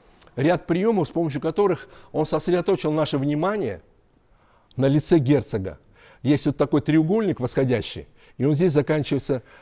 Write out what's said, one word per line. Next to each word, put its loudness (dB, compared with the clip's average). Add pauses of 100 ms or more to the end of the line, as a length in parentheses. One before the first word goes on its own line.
(360)
ряд 0
приёмов, 0
с -16
помощью -2
которых 0 (240)
он -2
сосредоточил 0
наше 0
внимание -2 (960)
на 2
лице 4
герцога. 0 (440)
Есть 0
вот 0
такой 2
треугольник 2
восходящий, -2 (300)
и -2
он 2
здесь 2
заканчивается, 0 (180)